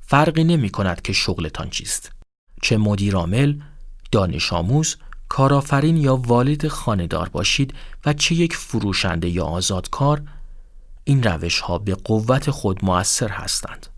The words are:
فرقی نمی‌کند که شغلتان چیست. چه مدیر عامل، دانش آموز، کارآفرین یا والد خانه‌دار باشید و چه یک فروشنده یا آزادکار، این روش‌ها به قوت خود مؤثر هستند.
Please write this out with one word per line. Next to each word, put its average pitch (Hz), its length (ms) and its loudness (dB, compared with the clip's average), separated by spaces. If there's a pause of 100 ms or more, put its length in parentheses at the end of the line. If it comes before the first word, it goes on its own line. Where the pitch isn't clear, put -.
فرقی 160 440 4
نمی‌کند 107 580 2
که - 100 -6
شغلتان 85 580 -2
چیست. - 420 -6 (500)
چه - 140 2
مدیر 101 400 2
عامل، 127 440 2 (520)
دانش - 400 2
آموز، 117 440 2 (320)
کارآفرین 139 680 2
یا 135 200 4
والد 127 520 2
خانه‌دار 90 600 -2
باشید - 460 0 (300)
و 147 80 4
چه 147 220 0
یک 165 220 2
فروشنده 92 720 -2
یا 87 160 0
آزادکار، 95 760 0 (840)
این 139 180 4
روش‌ها 87 560 0
به 101 160 -2
قوت 113 560 0
خود 98 340 -2
مؤثر 92 440 2
هستند. - 580 -6 (120)